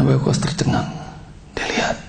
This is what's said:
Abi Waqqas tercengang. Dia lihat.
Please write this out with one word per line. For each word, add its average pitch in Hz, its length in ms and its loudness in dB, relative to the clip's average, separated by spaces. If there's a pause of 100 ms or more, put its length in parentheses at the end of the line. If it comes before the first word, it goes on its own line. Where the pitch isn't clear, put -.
Abi 135 160 6
Waqqas 143 240 2
tercengang. - 600 0 (500)
Dia - 160 -4
lihat. - 280 0 (120)